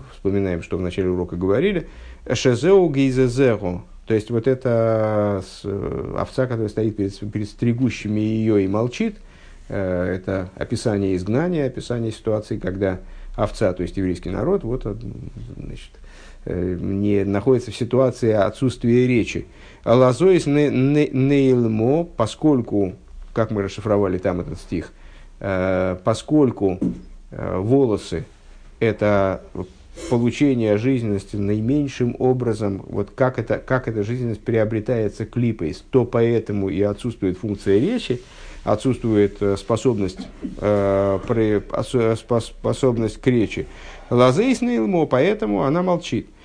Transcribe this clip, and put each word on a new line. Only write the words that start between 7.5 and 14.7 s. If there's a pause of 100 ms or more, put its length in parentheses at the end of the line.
ее
и
молчит, (520)
э,
это
описание
изгнания,
описание
ситуации,
когда (360)
овца,
то
есть
еврейский
народ,
вот,